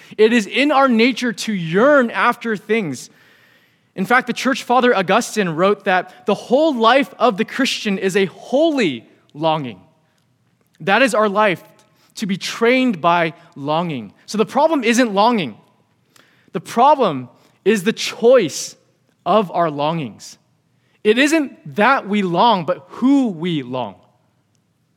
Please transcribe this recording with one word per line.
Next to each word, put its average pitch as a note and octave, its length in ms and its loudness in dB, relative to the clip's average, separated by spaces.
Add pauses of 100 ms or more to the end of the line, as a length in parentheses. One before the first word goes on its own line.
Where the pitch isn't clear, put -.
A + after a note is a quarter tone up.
(160)
It A3 160 4
is A3+ 140 2
in C#4 260 0
our C4+ 160 4
nature A#3+ 460 0
to - 180 -8
yearn G#3+ 580 2
after A3+ 460 -2
things. F#3+ 540 -4 (840)
In F#3+ 120 -4
fact, B3 200 2
the A#3 60 -4
church B3 300 -4
father B3 340 2
Augustine G3 540 0
wrote F#3+ 340 0
that F#3 400 -4
the G#3 100 -2
whole C#4+ 400 0
life A#3+ 440 2
of A3 180 0
the - 80 -4
Christian - 540 -4
is F#3 180 -4
a G3 80 2
holy B3 840 -2 (280)
longing. D3 480 -4 (1000)
That G3 220 2
is A#3+ 120 2
our G#3+ 140 2
life, G3+ 340 0 (520)
to A3 120 -8
be F3+ 120 -4
trained A#3+ 640 0
by E3+ 320 0 (200)
longing. D3 600 -6 (100)
So - 140 -6
the G#3+ 80 0
problem C#4+ 360 0
isn't A3+ 300 0
longing. G3 460 0 (920)
The F3+ 80 -8
problem A3+ 680 0 (340)
is G3 220 0
the A3+ 80 0
choice - 800 0 (520)
of F#3 240 2
our E3+ 200 0
longings. C#3+ 680 -6 (680)
It A3 140 4
isn't C#4 580 0
that G#3+ 320 2
we G#3 140 0
long, F#3 420 2
but D#3+ 240 -6
who C4+ 400 2
we D#3+ 340 -4
long. A#2+ 340 -8 (1000)